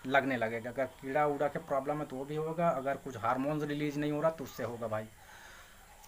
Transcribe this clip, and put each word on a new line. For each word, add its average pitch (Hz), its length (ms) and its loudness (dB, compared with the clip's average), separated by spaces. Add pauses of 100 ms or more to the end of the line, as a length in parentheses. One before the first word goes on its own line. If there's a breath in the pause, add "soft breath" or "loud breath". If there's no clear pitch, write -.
लगने 131 300 4
लगेगा। 113 320 -2
अगर 127 160 0
कीड़ा 139 400 2
उड़ा 147 220 2
के 143 120 -4
problem 147 400 0
है 151 60 -4
तो 131 100 -8
वो 135 100 -4
भी 147 100 -6
होगा, 160 340 2
अगर 135 260 2
कुछ 127 220 -8
hormones 131 460 2
release 147 340 -2
नहीं 147 140 2
हो 147 100 0
रहा 160 100 4
तो 151 120 -4
उससे 123 200 -8
होगा 113 240 -4
भाई। 107 180 -2 (1040 loud breath)